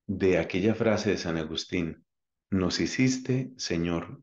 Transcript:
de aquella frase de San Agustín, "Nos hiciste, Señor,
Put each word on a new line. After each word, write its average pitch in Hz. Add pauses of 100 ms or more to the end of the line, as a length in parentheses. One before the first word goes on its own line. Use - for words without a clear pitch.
de 92
aquella 95
frase 107
de 87
San 82
Agustín, 80 (460)
"Nos 92
hiciste, 131
Señor, 85